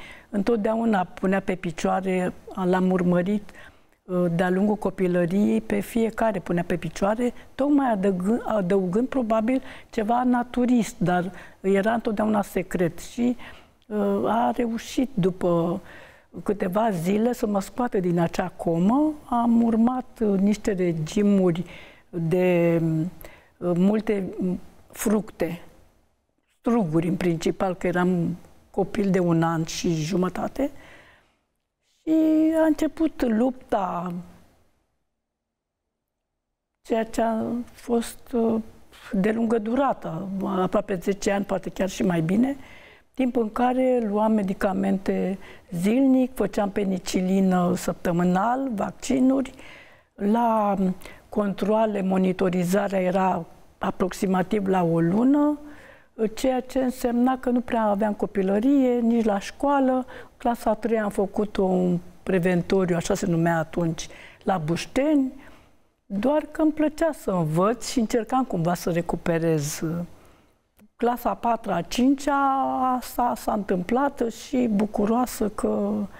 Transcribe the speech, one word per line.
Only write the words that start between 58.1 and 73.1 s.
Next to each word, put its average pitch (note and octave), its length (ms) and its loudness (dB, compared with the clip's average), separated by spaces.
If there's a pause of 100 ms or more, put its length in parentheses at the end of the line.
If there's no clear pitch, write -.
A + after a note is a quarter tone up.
copilărie, G#3+ 880 2
nici A#3 260 2
la G3+ 140 2
școală. C4 680 0 (300)
Clasa A#3+ 340 -2
a G#3+ 40 2
treia A3 300 -2
am G3+ 60 -4
făcut G3+ 460 -2
un F3+ 420 2 (240)
preventoriu, F3+ 720 2
așa F3+ 180 -2
se - 120 -4
numea E3 320 2
atunci, D#3+ 500 -4 (340)
la - 160 0
Bușteni, C4 760 0 (720)
doar C4 440 0
că - 120 -2
îmi D#4 100 4
plăcea D#4 400 0
să - 180 -6
învăț F3+ 600 0
și - 80 -2
încercam A#3 460 0
cumva F3 300 0
să - 160 -4
recuperez. E3 920 0 (1120)
Clasa A#3+ 340 0
a G3 40 0
patra, G#3+ 400 -2
a E3+ 60 0
cincea, C4+ 800 2 (340)
asta A#3+ 400 -2